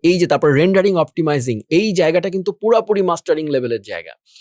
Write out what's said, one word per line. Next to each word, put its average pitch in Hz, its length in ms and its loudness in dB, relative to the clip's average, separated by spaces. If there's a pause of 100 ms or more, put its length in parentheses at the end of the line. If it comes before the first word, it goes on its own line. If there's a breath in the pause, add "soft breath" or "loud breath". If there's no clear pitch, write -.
এই 175 160 2
যে 175 80 2
তারপর 147 260 2
রেন্ডারিং, 190 420 2
অপটিমাইজিং, 147 720 -2
এই 202 240 0
জায়গাটা 170 360 0
কিন্তু 190 220 -6
পুরাপুরি 214 500 0
মাস্টারিং 160 460 -2
লেভেলের 123 340 -2
জায়গা। 85 300 -14 (300 loud breath)